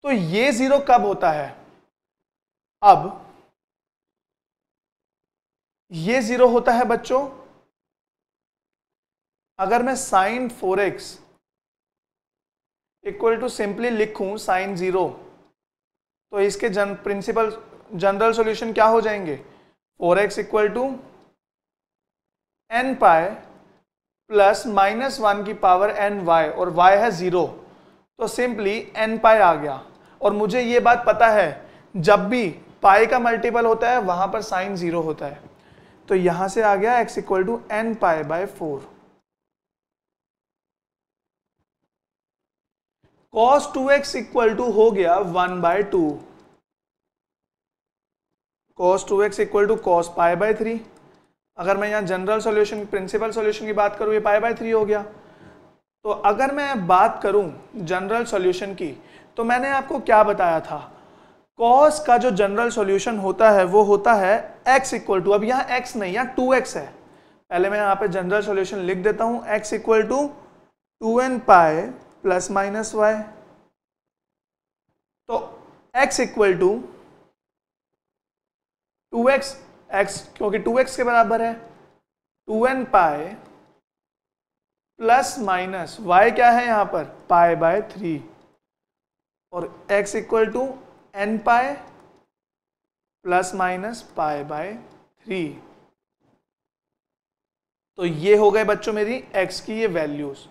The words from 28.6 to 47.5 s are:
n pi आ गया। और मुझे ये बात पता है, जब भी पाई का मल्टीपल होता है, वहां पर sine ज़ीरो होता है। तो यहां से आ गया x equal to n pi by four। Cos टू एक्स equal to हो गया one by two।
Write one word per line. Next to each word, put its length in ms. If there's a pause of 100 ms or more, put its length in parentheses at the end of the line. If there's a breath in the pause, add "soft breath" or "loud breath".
n 220
pi 220
आ 120
गया। 340 (340 soft breath)
और 120
मुझे 280
ये 180
बात 280
पता 200
है, 420 (280 loud breath)
जब 220
भी 300 (340)
पाई 220
का 140
मल्टीपल 460
होता 240
है, 100
वहां 280
पर 140
sine 340
ज़ीरो 260
होता 240
है। 240 (580 soft breath)
तो 80
यहां 340
से 120
आ 140
गया 240
x 80
equal 360
to 160 (120)
n 240
pi 280
by 240
four। 320 (4000)
Cos 380
टू 160
एक्स 260
equal 400
to 200
हो 160
गया 260
one 440
by 220
two। 280 (2750)